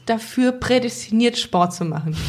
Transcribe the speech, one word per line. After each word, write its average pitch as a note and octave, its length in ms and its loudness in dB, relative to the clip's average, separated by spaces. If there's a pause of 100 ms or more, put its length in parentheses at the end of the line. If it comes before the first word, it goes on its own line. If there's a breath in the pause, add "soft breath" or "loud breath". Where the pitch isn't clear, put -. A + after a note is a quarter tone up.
dafür A#3+ 480 0
prädestiniert, A#3+ 840 0
Sport F3+ 360 0
zu F3 100 -6
machen. D#3+ 320 -4 (140)